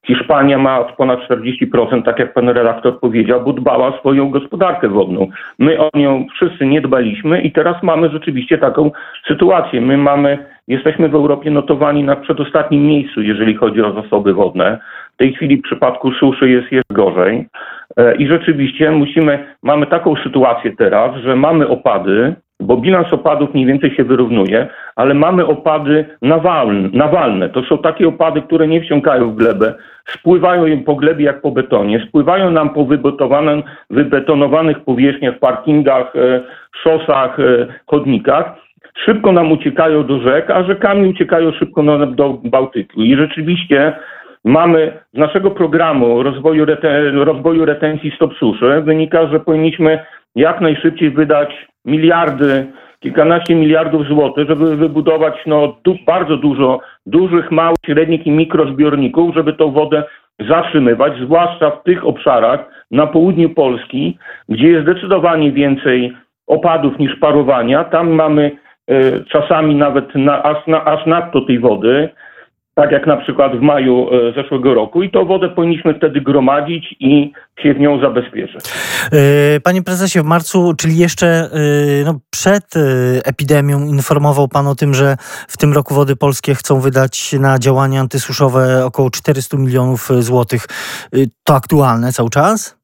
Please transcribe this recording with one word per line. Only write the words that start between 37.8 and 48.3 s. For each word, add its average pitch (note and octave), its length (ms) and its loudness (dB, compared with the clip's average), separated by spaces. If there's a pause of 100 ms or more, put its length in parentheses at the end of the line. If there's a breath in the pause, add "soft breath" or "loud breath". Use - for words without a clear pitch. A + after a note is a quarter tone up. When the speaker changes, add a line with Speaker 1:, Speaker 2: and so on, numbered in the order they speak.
Speaker 1:
chodnikach. C3+ 680 0 (500 soft breath)
Szybko G#3+ 260 2
nam E3+ 200 2
uciekają D#3 520 0
do C3+ 160 -2
rzek, C3 300 0
a F#3 140 0
rzekami G3 460 0
uciekają E3 420 0
szybko - 320 -4
na-, D3 220 2
do C3+ 380 -2
Bałtyku. A#2+ 580 -4
I A#2+ 140 4
rzeczywiście D#3+ 800 0 (520 loud breath)
mamy D#3+ 480 2 (200)
z - 40 -8
naszego D#3 340 0
programu D3 720 0
rozwoju C#3+ 420 0
rete-, D3 460 0 (140)
rozwoju D#3+ 400 0
retencji D#3 500 -4
Stop - 180 -2